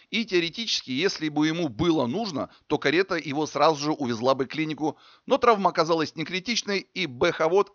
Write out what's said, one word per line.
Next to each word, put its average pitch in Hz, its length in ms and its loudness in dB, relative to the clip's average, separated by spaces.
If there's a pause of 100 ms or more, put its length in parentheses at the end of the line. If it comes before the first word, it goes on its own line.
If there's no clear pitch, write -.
(100)
и 220 160 -2
теоретически, 180 640 -2
если 156 400 -2
бы 151 160 2
ему 160 220 0
было 151 380 0
нужно, 151 440 -4 (160)
то 151 100 0
карета 170 380 0
его 151 320 -4
сразу 151 300 2
же 147 160 -2
увезла 123 420 0
бы 131 100 0
в - 40 -6
клинику, 156 500 -4 (260)
но 254 140 2
травма 214 320 4
оказалась 160 440 0
не 156 120 -6
критичной, 190 540 -2
и - 260 -6
бэховод 165 680 2